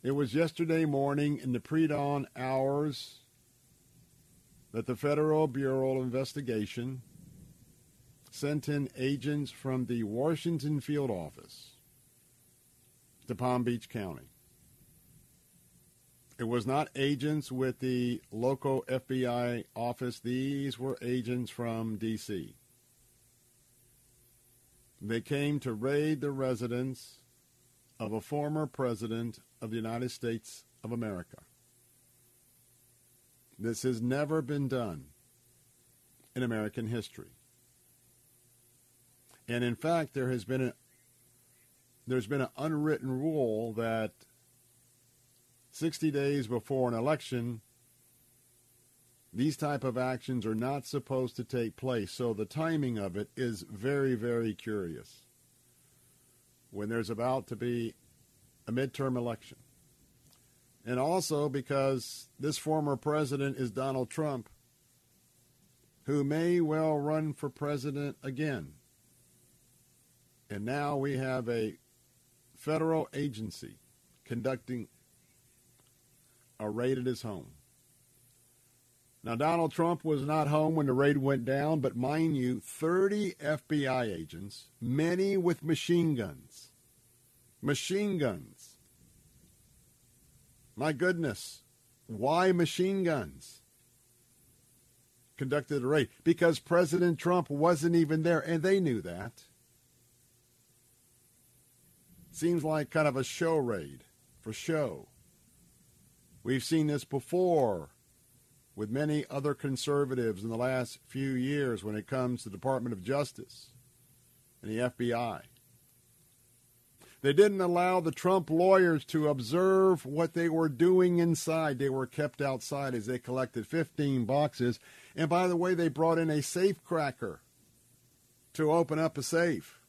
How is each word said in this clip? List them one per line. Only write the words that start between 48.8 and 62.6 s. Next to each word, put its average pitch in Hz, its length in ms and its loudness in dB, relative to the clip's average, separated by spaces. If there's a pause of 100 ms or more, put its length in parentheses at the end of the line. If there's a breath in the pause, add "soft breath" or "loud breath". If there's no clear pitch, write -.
these 139 240 0
type 143 280 -4
of 123 120 -2
actions 127 480 -2
are 110 100 0
not 131 320 -4
supposed 131 500 -4
to 123 80 -6
take 117 320 -4
place. 120 340 -2
So 120 240 -2
the 107 100 -4
timing 151 540 -2
of 95 180 -4
it 104 200 -4
is 117 340 -4
very, 131 440 0
very 113 400 0
curious 90 720 -8 (1400 soft breath)
when 104 200 -6
there's 113 200 -2
about 120 360 -2
to 117 100 -8
be 120 380 -4 (720)
a 113 60 -6
midterm 131 440 -2
election. 120 420 -6 (1300 soft breath)
And 123 140 -2
also 151 480 0
because 135 800 -2 (100)
this 147 200 -4
former 147 380 0